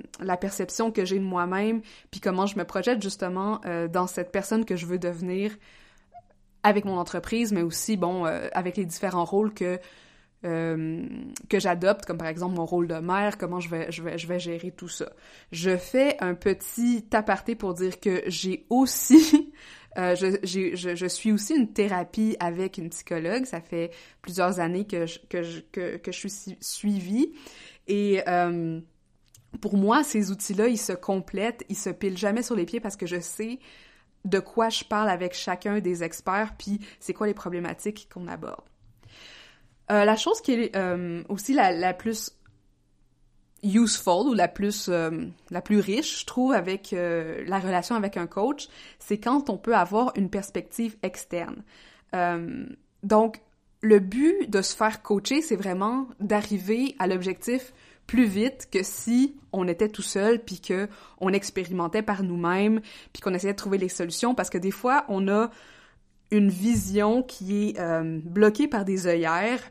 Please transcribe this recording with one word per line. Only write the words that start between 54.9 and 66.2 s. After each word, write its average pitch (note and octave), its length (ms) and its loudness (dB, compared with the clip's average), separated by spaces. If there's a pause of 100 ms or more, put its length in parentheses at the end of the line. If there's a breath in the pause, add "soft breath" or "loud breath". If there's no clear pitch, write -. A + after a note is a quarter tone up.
coacher, A#3 400 2
c'est A#3+ 120 0
vraiment G3 520 -2 (120)
d'arriver G#3 800 0
à F#3 80 0
l'objectif F#3+ 680 -2 (340 soft breath)
plus A#3+ 180 6
vite G#3+ 460 0
que F#3+ 120 0
si B3 520 2 (160)
on F#3+ 160 0
était F3 220 0
tout G#3 140 -8
seul, A3+ 400 2
puis - 180 -12
que G3 260 -2 (320 loud breath)
on F#3+ 140 2
expérimentait F#3 680 -2
par G3+ 180 -2
nous-mêmes, F#3 600 2 (300 loud breath)
puis - 100 -16
qu'on F#3+ 120 -2
essayait F#3+ 200 0
de G3 40 -6
trouver G3 220 -2
les F#3 100 0
solutions, F#3 460 -2
parce F#3 160 -2
que - 80 -2
des F#3+ 100 0
fois, C4 380 2
on G3 200 0
a G#3+ 220 2 (800 loud breath)